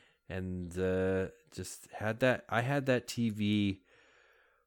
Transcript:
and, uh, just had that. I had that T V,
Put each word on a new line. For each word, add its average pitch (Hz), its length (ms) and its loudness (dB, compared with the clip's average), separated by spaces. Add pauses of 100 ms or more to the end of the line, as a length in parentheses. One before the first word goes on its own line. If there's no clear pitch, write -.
(300)
and, 90 480 -6
uh, 92 480 2 (280)
just - 380 -12
had 110 280 -4
that. 127 280 2
I 113 140 0
had 135 240 -2
that 127 200 2
T 117 220 0
V, 104 540 2 (840)